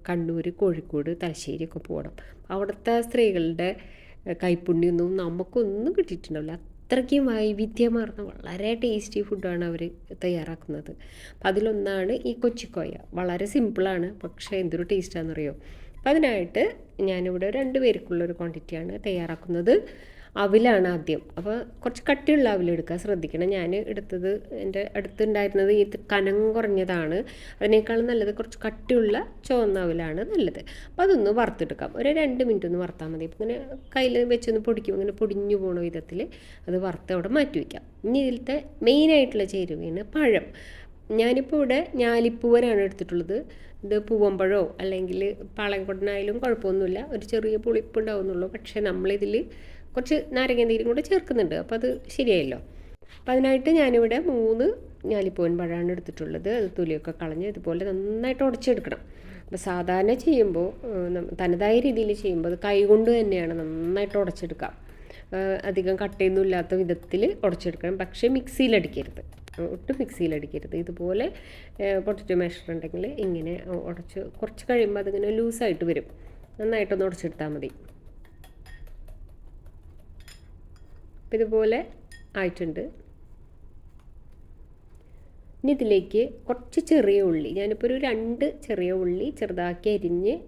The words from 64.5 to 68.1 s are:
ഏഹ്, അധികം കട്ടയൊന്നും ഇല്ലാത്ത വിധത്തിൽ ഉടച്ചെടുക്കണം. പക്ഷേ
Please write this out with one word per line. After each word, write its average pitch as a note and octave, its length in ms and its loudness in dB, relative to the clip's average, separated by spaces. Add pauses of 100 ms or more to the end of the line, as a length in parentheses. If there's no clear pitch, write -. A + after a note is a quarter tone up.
ഏഹ്, F#3+ 200 0 (140)
അധികം F#3 320 0
കട്ടയൊന്നും F#3+ 440 2
ഇല്ലാത്ത F3+ 360 0
വിധത്തിൽ F3 400 -2 (220)
ഉടച്ചെടുക്കണം. F3+ 580 -2
പക്ഷേ G#3 340 0